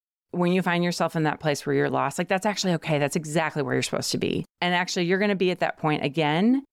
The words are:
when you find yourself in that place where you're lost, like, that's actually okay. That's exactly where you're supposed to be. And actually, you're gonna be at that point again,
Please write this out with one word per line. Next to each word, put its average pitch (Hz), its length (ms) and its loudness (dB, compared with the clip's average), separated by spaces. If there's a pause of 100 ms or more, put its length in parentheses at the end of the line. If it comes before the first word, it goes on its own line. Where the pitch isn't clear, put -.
(320)
when 175 200 2
you 185 80 2
find 175 240 0
yourself 170 320 -2
in 160 60 0
that 151 180 0
place 143 240 -2
where 143 100 0
you're 139 160 2
lost, 131 280 -2
like, 180 100 -2
that's 190 160 0
actually 190 300 0
okay. 156 240 0
That's 143 180 0
exactly 156 460 -2
where 131 120 -2
you're 131 80 2
supposed - 300 -4
to 120 60 -2
be. - 260 -2 (160)
And 180 140 0
actually, 175 320 -2
you're 185 120 2
gonna 202 160 2
be 180 160 2
at 175 100 -2
that - 180 -2
point 151 260 0
again, 165 580 2 (100)